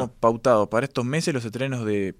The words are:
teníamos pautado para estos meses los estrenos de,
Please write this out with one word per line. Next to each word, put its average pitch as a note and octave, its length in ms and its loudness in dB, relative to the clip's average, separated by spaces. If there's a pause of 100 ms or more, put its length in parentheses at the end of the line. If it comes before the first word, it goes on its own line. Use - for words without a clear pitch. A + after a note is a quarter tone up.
teníamos A#2 160 -10
pautado A#2 500 4
para A#2+ 180 0
estos B2+ 180 -4
meses D#3 280 -2
los B2 120 -4
estrenos A#2+ 400 -6
de, G2+ 360 -2